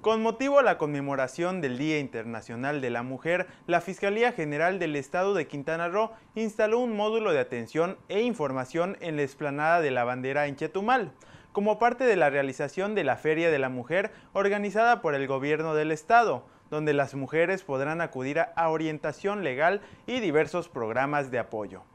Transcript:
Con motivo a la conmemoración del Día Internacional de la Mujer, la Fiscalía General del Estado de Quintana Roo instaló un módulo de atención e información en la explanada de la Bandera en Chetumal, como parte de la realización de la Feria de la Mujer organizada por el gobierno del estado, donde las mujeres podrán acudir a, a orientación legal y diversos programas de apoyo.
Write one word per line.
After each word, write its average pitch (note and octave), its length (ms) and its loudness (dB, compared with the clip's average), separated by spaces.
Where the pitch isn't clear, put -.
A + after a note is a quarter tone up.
Con A3 140 2
motivo C4+ 360 2
a C#4 40 8
la G3 160 4
conmemoración C#3+ 800 -2
del B2+ 160 -2
Día D3+ 220 0
Internacional A#2+ 800 -6
de C3 80 -2
la A#2 140 -2
Mujer, D#3+ 440 -2
la E3+ 160 2
Fiscalía G3+ 500 0
General D#3+ 460 0
del D#3+ 180 -2
Estado F3+ 380 -2
de D#3+ 120 0
Quintana D#3+ 420 -6
Roo G#3+ 240 0
instaló G#3+ 440 0
un A#3+ 180 -2
módulo G#3+ 380 0
de C#3 60 4
atención B2+ 580 -2
e G3 140 0
información D#3+ 760 -2
en D#3+ 160 -6
la D3 60 0
explanada D3+ 600 2
de D3 80 2
la B2 140 2
Bandera C3 420 0
en C#3+ 100 -6
Chetumal, G3 560 -2
como G#3 260 0
parte A#3+ 260 2
de A3+ 120 6
la D#3 140 6
realización C#3+ 640 -2
de F#3+ 100 0
la B2 140 2
Feria D#3 320 2
de D3+ 80 2
la C3 100 0
Mujer D3+ 420 -2
organizada G#3 680 2
por D#3 120 0
el C#3 120 0
gobierno D3 480 0
del D#3 180 0
estado, F3+ 540 2
donde D3+ 240 0
las C#3 200 0
mujeres E3 480 0
podrán C#3+ 380 -2
acudir C#3+ 400 -2
a, E3 160 -2
a E3 140 2
orientación D#3+ 760 -4
legal D#3 380 2
y B3 140 -2
diversos D#3 500 0
programas C3+ 600 -2
de B2 100 -2
apoyo. G2+ 420 -8